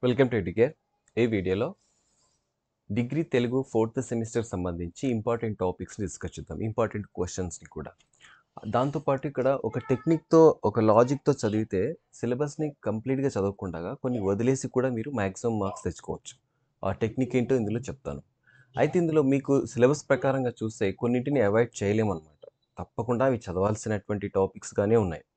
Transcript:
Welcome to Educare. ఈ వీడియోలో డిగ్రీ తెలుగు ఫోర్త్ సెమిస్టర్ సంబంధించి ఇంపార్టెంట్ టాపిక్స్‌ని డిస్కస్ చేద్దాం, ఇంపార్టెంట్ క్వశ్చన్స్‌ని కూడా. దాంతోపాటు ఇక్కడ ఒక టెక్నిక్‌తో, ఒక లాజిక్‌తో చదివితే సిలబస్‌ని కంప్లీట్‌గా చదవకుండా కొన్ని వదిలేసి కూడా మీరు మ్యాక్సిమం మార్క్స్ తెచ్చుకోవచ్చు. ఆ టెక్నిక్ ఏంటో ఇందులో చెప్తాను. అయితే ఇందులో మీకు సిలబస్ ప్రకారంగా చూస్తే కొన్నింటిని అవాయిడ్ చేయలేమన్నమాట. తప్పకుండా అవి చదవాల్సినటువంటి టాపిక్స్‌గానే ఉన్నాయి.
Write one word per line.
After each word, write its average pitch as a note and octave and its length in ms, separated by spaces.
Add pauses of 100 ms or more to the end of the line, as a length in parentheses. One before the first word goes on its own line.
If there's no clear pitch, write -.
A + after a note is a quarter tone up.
Welcome B2 280
to B2 80
Educare. G2 320 (480)
ఈ A#2+ 120
వీడియోలో F#2+ 340 (1300)
డిగ్రీ B2+ 260 (120)
తెలుగు B2 240 (120)
ఫోర్త్ A2+ 380
సెమిస్టర్ A2+ 420
సంబంధించి F2 540 (100)
ఇంపార్టెంట్ A2+ 480
టాపిక్స్‌ని F#2 440
డిస్కస్ - 300
చేద్దాం, D#2+ 220 (100)
ఇంపార్టెంట్ G#2+ 380 (120)
క్వశ్చన్స్‌ని F2+ 580
కూడా. - 160 (840)
దాంతోపాటు C#3 560
ఇక్కడ C3 180 (200)
ఒక A#2 220
టెక్నిక్‌తో, D#3+ 520 (280)
ఒక - 60 (140)
లాజిక్‌తో B2+ 520
చదివితే G#2+ 400 (380)
సిలబస్‌ని C#3+ 480 (200)
కంప్లీట్‌గా C3 480
చదవకుండా G2 580 (100)
కొన్ని B2 160 (100)
వదిలేసి A#2+ 460
కూడా B2+ 220
మీరు A2+ 140 (100)
మ్యాక్సిమం G#2+ 420
మార్క్స్ - 240
తెచ్చుకోవచ్చు. - 460 (540)
ఆ F#2+ 40 (100)
టెక్నిక్ B2 380
ఏంటో B2+ 220
ఇందులో G#2+ 280
చెప్తాను. C#2+ 320 (600)
అయితే D3 220
ఇందులో D#3 180 (120)
మీకు C#3 200 (200)
సిలబస్ C3 380
ప్రకారంగా C3 500
చూస్తే G#2+ 300 (100)
కొన్నింటిని B2 480
అవాయిడ్ A2+ 320
చేయలేమన్నమాట. G2+ 600 (380)
తప్పకుండా A#2 500
అవి A#2+ 180
చదవాల్సినటువంటి G2+ 800 (100)
టాపిక్స్‌గానే G2+ 680
ఉన్నాయి. D#2+ 200 (100)